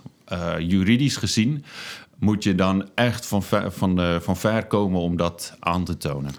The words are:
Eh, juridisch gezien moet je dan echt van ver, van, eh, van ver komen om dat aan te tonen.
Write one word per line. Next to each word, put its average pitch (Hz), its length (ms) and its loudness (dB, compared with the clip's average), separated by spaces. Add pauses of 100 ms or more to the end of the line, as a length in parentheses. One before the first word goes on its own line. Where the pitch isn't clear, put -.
(260)
Eh, 85 340 -4
juridisch 98 580 2
gezien 120 460 0 (560)
moet 101 240 2
je 98 120 2
dan 95 400 2
echt 117 300 0
van 101 180 -2
ver, 95 280 0
van, 90 300 0
eh, 85 180 2
van 90 180 -2
ver 110 300 0
komen 101 320 2
om 87 180 0
dat - 420 -4
aan 87 240 0
te 87 140 -4
tonen. 71 420 -4